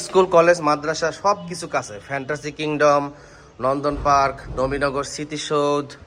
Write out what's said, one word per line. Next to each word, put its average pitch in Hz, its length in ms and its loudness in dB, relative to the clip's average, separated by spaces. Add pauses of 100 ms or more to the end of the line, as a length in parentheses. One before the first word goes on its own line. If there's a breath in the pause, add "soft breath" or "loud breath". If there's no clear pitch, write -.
স্কুল, 185 260 4
কলেজ, 170 340 6
মাদ্রাসা 151 520 0
সব 190 360 0
কিছু 170 200 -10
কাছে, 107 380 -6
ফ্যান্টাসি 139 460 -6
কিংডম, 147 580 2 (500 loud breath)
নন্দন 139 440 0
পার্ক, 139 320 2 (200)
নবীনগর 135 480 -2
স্মৃতিসৌধ 147 880 -4 (140)